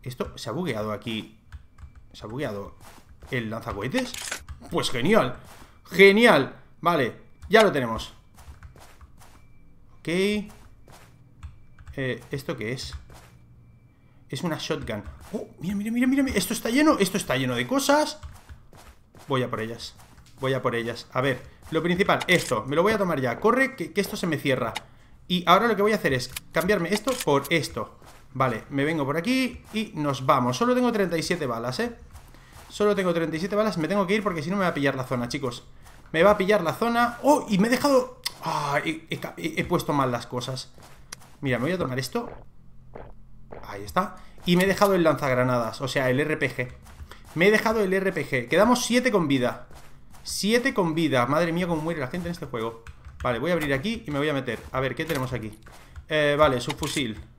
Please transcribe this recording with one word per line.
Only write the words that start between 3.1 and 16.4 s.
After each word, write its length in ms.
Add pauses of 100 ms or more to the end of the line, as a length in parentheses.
el 180
lanzacohetes? 640 (580)
Pues 180
genial, 480 (540)
genial. 640 (260)
Vale, 400 (280)
ya 140
lo 80
tenemos. 420 (1900)
Ok. 80
Eh, 440 (1800)
¿esto 240
qué 160
es? 220 (1400)
Es 140
una 140
shotgun. 460 (300)
Oh, 140 (120)
mira, 160
mira, 160
mira, 160
mira, 160
mira. 140
Esto 160